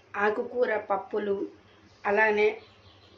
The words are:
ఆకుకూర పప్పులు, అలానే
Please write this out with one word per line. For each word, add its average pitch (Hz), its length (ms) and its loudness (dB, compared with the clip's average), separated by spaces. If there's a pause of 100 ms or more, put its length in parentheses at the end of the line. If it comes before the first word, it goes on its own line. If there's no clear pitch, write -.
(160)
ఆకుకూర 220 600 0
పప్పులు, 202 720 -4 (600)
అలానే 214 500 4 (600)